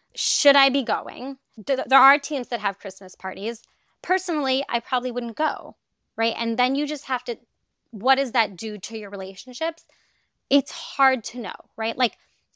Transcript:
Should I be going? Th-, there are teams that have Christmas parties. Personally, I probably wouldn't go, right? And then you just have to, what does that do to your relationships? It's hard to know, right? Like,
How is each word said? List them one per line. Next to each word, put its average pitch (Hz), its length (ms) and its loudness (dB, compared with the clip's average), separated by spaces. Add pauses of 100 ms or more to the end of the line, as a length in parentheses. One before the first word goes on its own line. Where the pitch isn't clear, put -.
(140)
Should - 420 4
I 277 120 6
be 262 140 0
going? 247 560 -6 (280)
Th-, 262 200 0
there 262 120 6
are 277 200 8
teams 277 300 -6
that 220 120 -2
have 202 180 -2
Christmas 190 360 -12
parties. 202 480 -8 (400)
Personally, 302 640 0
I - 120 -2
probably 247 300 -2
wouldn't 233 260 -6
go, - 400 -4 (400)
right? 226 200 0
And 226 220 0
then 254 160 4
you 294 120 0
just 285 200 -8
have 254 180 -4
to, 226 140 -6 (540)
what 240 240 2
does 262 160 -2
that 208 240 0
do 214 200 -6
to 220 220 -10
your 208 100 -10
relationships? 202 800 -8 (640)
It's 269 200 2
hard 262 540 0
to 247 160 -10
know, 214 140 -8 (240)
right? 220 180 -4
Like, 247 220 0 (380)